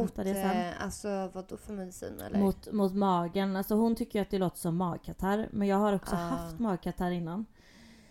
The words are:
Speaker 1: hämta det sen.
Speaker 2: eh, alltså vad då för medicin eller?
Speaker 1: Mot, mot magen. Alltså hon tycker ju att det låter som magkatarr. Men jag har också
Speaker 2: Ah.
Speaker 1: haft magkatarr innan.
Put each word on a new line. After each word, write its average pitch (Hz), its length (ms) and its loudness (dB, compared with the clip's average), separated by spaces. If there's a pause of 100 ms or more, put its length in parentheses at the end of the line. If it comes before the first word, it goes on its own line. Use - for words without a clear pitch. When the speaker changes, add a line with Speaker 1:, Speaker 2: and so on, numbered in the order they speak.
Speaker 1:
hämta - 240 0
det 190 100 0
sen. 190 220 2
Speaker 2:
eh, - 280 -2
alltså 190 500 -4
vad 185 140 -10
då - 80 -10
för - 160 -12
medicin 185 480 -8
eller? - 180 -2
Speaker 1:
Mot, 196 340 2
mot 196 220 2
magen. 190 640 2
Alltså 196 180 -2
hon 226 220 4
tycker 233 220 -2
ju 196 40 2
att 185 80 -4
det 202 80 2
låter 180 200 0
som 170 180 0
magkatarr. 185 760 -2
Men 202 160 2
jag 190 80 6
har 208 160 6
också 196 240 0
Speaker 2:
Ah. - 20 -2
Speaker 1:
haft 170 400 -4
magkatarr 185 520 0
innan. 175 360 -2 (640)